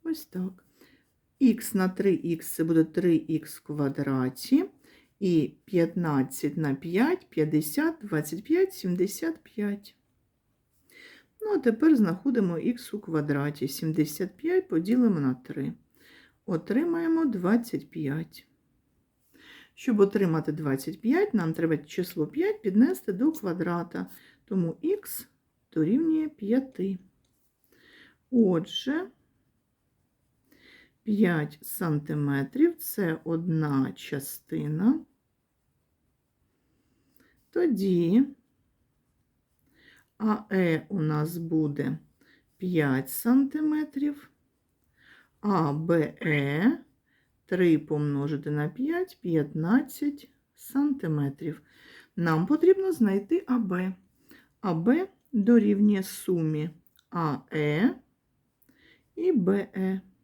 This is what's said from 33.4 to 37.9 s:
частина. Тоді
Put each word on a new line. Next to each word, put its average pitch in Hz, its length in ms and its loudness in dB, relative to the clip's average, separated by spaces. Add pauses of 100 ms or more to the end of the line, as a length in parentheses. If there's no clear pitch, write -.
частина. 156 1120 -4 (2500)
Тоді 196 720 2 (1900)